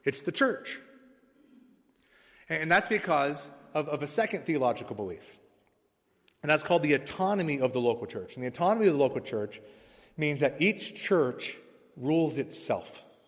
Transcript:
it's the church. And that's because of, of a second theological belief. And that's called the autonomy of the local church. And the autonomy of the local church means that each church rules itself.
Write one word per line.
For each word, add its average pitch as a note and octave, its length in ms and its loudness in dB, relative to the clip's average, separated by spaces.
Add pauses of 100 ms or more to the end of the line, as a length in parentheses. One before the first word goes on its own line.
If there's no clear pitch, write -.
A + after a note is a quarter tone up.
it's - 180 -2
the F3 100 -4
church. - 480 -2 (1700)
And D#3+ 240 0
that's G3+ 160 6
because D3+ 640 0 (240)
of, D3+ 160 0
of D3 140 -2
a C#3+ 40 -6
second G#3 380 -2
theological B2 500 0
belief. G2 420 -10 (1040)
And D3 80 -6
that's D3+ 140 4
called E3+ 180 2
the D3 120 4
autonomy F3+ 680 0
of B2+ 140 0
the B2+ 60 0
local A#2 280 0
church. - 280 -12
And B2+ 80 -8
the B2+ 40 -4
autonomy G3+ 400 2
of E3 60 6
the C#3 60 0
local C3 200 2
church A2 420 -6 (560)
means D3+ 220 -2
that C#3 200 2
each G3+ 360 0
church - 640 0 (380)
rules D3 420 0
itself. - 680 -6 (240)